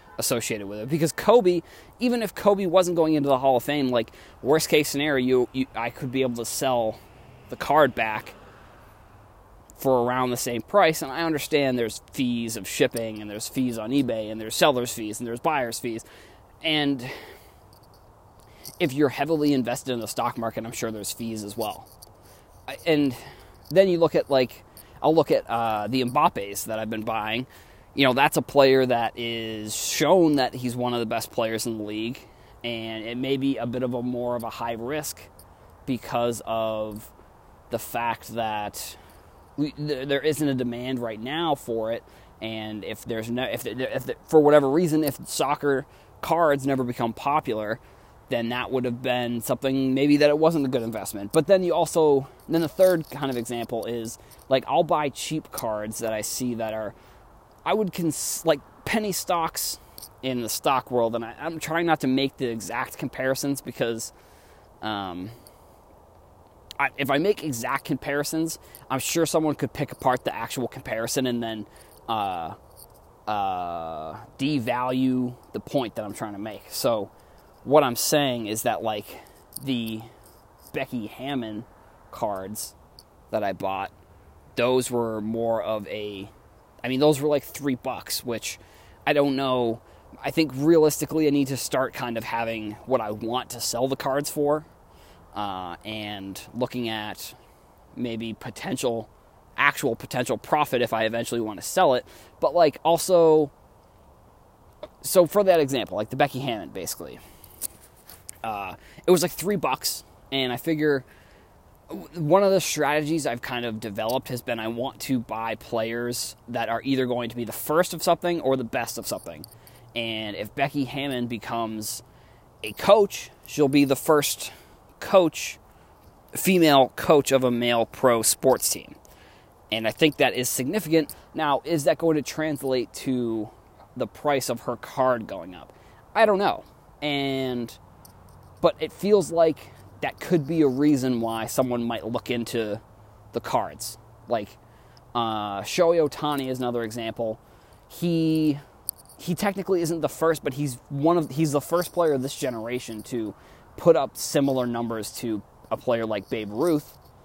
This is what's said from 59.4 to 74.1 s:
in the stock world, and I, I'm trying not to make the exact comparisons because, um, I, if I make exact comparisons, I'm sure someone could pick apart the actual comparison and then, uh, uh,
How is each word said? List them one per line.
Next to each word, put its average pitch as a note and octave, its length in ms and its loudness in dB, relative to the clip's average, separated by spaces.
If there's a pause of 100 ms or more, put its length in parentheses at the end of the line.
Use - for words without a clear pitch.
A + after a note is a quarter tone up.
in B2+ 180 -2
the A2 80 -6
stock C3+ 400 0
world, A#2 260 2
and A#2 80 -2
I, A2+ 140 -12
I'm D#3+ 220 -8
trying E3 260 0
not D#3+ 160 4
to C#3 60 0
make C3+ 300 2
the C3 100 -2
exact A2+ 500 -6
comparisons C3+ 640 -2
because, A#2 520 -4 (680)
um, G2 480 -6 (1500)
I, C#3 180 2
if C#3 140 -2
I C#3+ 80 4
make G3 240 0
exact B2+ 420 -4
comparisons, D3+ 720 -4 (320)
I'm C3 100 0
sure E3 280 0
someone D#3 260 2
could - 200 -4
pick - 180 -6
apart C3 320 0
the - 100 -4
actual A2+ 340 -6
comparison A#2+ 600 -4
and A#2+ 160 -2
then, A2+ 240 -8 (420)
uh, F#2+ 460 -4 (720)
uh, E2+ 880 -4 (240)